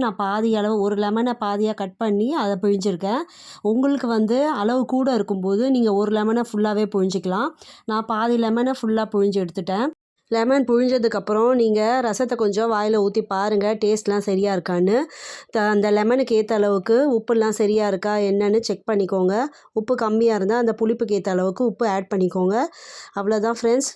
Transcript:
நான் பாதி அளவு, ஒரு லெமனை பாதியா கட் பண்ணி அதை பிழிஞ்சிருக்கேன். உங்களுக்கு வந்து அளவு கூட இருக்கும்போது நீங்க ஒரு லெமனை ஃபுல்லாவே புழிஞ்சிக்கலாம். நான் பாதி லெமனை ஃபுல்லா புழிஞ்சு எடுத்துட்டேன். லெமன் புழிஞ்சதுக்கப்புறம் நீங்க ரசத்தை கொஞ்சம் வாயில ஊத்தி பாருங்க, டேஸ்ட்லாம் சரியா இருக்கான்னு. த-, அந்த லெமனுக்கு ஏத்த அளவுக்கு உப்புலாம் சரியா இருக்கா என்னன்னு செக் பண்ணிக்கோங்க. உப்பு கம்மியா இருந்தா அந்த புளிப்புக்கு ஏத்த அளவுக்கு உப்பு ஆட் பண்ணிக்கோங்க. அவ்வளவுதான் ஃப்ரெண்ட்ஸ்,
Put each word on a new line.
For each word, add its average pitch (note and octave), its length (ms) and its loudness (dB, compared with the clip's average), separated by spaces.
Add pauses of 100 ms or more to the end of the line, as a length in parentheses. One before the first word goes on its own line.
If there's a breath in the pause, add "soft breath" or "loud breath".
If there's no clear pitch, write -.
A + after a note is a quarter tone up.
நான் G#3 200 -4
பாதி A3 280 0 (100)
அளவு, G#3+ 140 0 (120)
ஒரு G3+ 180 0
லெமனை A#3 300 0 (100)
பாதியா G#3 380 -2
கட் F#3+ 200 -10
பண்ணி G#3 240 0 (160)
அதை G3+ 220 -2
பிழிஞ்சிருக்கேன். G3+ 580 -2 (480 loud breath)
உங்களுக்கு C4 460 0
வந்து A3 220 0 (240)
அளவு B3 200 0 (120)
கூட C4 240 0
இருக்கும்போது G3 440 -2 (140)
நீங்க A3 240 2
ஒரு G#3 180 0
லெமனை A3+ 300 0
ஃபுல்லாவே G#3+ 360 0 (100)
புழிஞ்சிக்கலாம். F#3+ 540 -2 (440 loud breath)
நான் A3 200 -2
பாதி A#3 320 0
லெமனை B3 360 0
ஃபுல்லா A3 240 0 (100)
புழிஞ்சு G3+ 300 2
எடுத்துட்டேன். F#3+ 420 -4 (440)
லெமன் A#3 360 2
புழிஞ்சதுக்கப்புறம் A#3 920 2
நீங்க G#3+ 220 2 (240)
ரசத்தை A#3 360 -2
கொஞ்சம் G#3+ 320 0
வாயில G#3+ 300 0
ஊத்தி G3+ 180 0 (100)
பாருங்க, G3+ 360 0 (160)
டேஸ்ட்லாம் G#3 440 0
சரியா G3 260 0
இருக்கான்னு. F3+ 440 2 (540 loud breath)
த-, G#3+ 120 0 (100)
அந்த G#3 180 2
லெமனுக்கு A3+ 480 2
ஏத்த G#3+ 200 -2
அளவுக்கு G3+ 380 2 (200)
உப்புலாம் A3 420 0
சரியா G#3+ 320 2
இருக்கா G3+ 220 -2 (140)
என்னன்னு G3+ 400 2
செக் F#3+ 220 -6
பண்ணிக்கோங்க. F#3+ 440 0 (460 loud breath)
உப்பு A3+ 240 0
கம்மியா A3 360 2
இருந்தா G3+ 240 0
அந்த A3 180 0
புளிப்புக்கு A3 380 0
ஏத்த F#3+ 160 -4
அளவுக்கு F#3 360 0
உப்பு A3+ 220 -2
ஆட் G3 200 -4
பண்ணிக்கோங்க. F#3 420 0 (640 loud breath)
அவ்வளவுதான் A3 420 -2
ஃப்ரெண்ட்ஸ், A#3+ 340 0